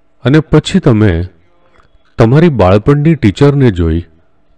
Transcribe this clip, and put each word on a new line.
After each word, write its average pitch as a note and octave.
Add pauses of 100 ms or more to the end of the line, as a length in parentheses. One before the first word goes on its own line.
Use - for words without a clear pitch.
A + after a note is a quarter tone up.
(240)
અને C#3+
પછી -
તમે G#2 (920)
તમારી C3+
બાળપણની C#3
ટીચરને C#3
જોઈ E2+ (540)